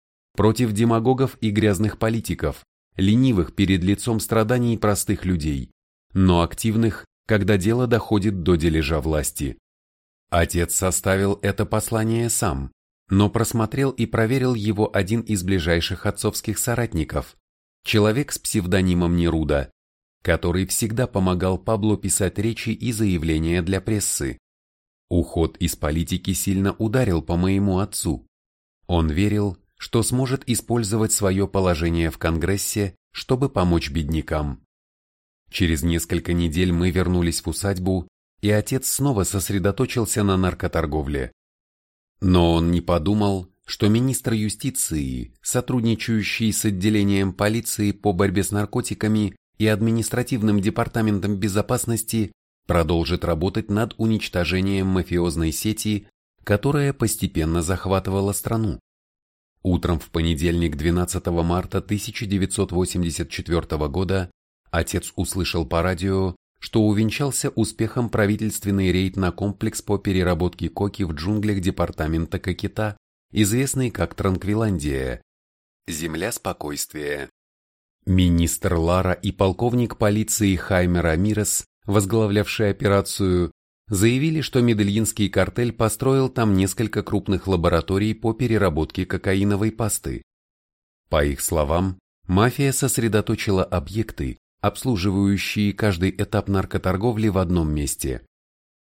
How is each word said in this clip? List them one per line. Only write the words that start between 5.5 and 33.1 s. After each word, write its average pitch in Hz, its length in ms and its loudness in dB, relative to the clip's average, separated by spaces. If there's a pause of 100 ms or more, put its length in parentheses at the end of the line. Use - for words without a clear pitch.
но 92 280 6
активных, 110 640 -2 (200)
когда 101 300 2
дело 113 320 2
доходит 104 560 0
до 90 100 4
дележа 80 460 2
власти». 73 580 -2 (720)
Отец 85 460 0
составил 98 640 0
это 101 240 0
послание 113 640 0
сам – 69 400 -2 (400)
но 101 200 4
просмотрел 113 600 0
и - 140 -4
проверил 127 500 0
его 104 400 0
один 101 280 0
из 107 200 -2
ближайших 87 600 0
отцовских 104 540 -4
соратников, 95 800 -4 (440)
человек 110 500 2
с - 60 -4
псевдонимом 90 800 2
Неруда, 80 540 0 (520)
который 87 440 0
всегда 117 400 -2
помогал 92 500 0
Пабло 107 400 0
писать 92 420 -2
речи 110 300 -4
и 113 240 -2
заявления 85 720 0
для 95 180 0
прессы. 95 560 -2 (720)
Уход 85 480 0
из 85 180 -2
политики 82 600 -2
сильно 98 400 0
ударил 107 480 0
по 85 160 -2
моему 95 400 2
отцу. 92 480 -4 (600)
Он 82 220 2
верил, 101 480 0 (220)
что - 240 -2
сможет 127 440 -2
использовать 110 680 0
свое 95 360 2
положение 85 600 0
в - 80 -10
Конгрессе, 90 760 -2 (180)